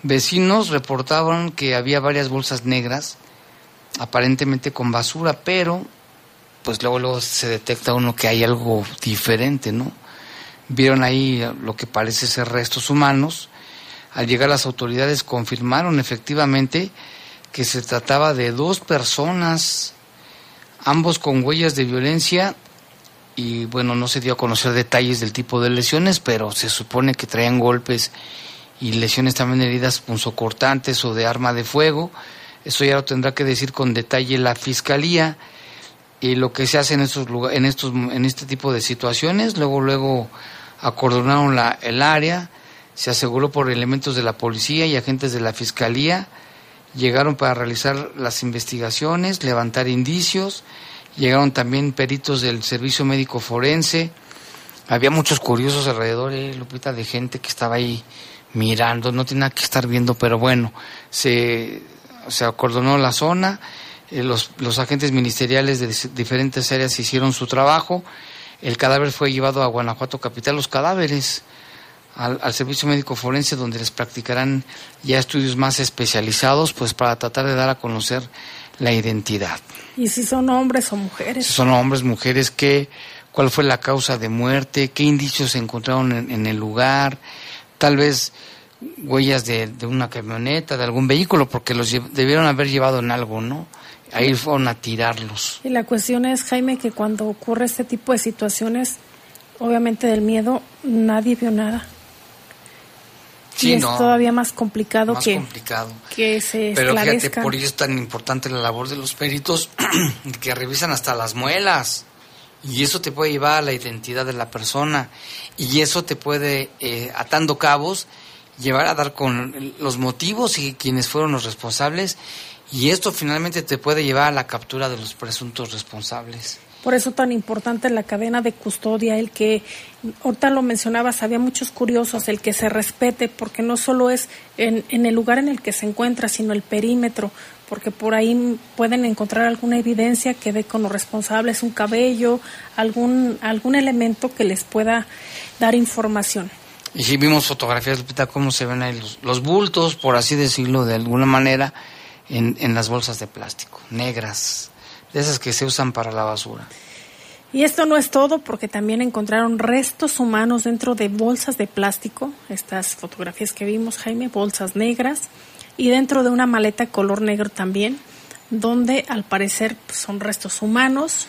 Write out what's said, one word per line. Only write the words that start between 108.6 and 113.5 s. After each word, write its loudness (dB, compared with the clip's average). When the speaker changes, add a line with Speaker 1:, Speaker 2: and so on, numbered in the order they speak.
Speaker 1:
labor -2
de -8
los -6
peritos, -2
<clears throat> -4
que -4
revisan -2
hasta -2
las -4
muelas. 0
Y -2
eso 0
te -6
puede 0
llevar 2